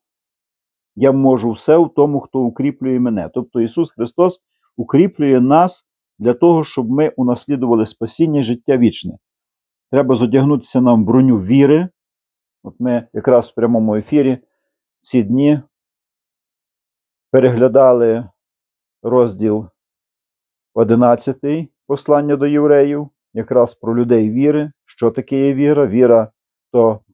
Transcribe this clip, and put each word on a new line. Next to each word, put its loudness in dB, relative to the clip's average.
«Я 2
можу 0
все 0
в 2
тому, 0
хто -8
укріплює -4
мене». -4
Тобто -6
Ісус -4
Христос -2
укріплює 0
нас 0
для 0
того, 2
щоб -6
ми 0
унаслідували -2
спасіння -4
і -2
життя -2
вічне. -2
Треба 0
зодягнутися 0
нам 2
в -2
броню 2
віри. 2
От -20
ми -4
якраз 0
в -20
прямому 0
ефірі -2
ці -2
дні 0
переглядали 2
розділ -2
одинадцятий 0
послання -2
до -2
євреїв, 0
якраз -2
про -6
людей 0
віри. -2
Що -4
таке -4
є 0
віра? 0
Віра — 2
то 0